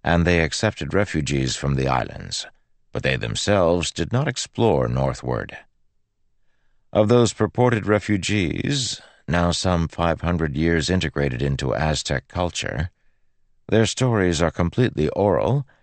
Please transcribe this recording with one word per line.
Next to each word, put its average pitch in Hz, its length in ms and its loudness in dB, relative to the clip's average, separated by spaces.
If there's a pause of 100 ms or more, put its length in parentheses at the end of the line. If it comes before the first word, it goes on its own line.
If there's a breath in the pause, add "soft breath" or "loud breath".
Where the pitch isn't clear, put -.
and 85 240 2
they 85 140 4
accepted 78 520 -2
refugees 71 600 -2
from 69 200 -2
the 67 120 0
islands, 50 580 -4 (460)
but - 120 -6
they 65 120 0
themselves 85 760 0
did 82 200 -4
not 135 160 0
explore 98 640 0
northward. 64 680 -4 (1300)
Of 104 160 4
those 120 240 6
purported 110 560 0
refugees, 104 1120 0 (260 loud breath)
now 87 260 2
some 85 360 0
five 82 320 0
hundred 82 380 -2
years 82 320 2
integrated 73 520 0
into 67 320 -2
Aztec 73 540 -2
culture, - 640 -4 (800)
their 110 160 4
stories 95 560 0
are 82 100 0
completely 87 580 0
oral 98 560 0 (180 soft breath)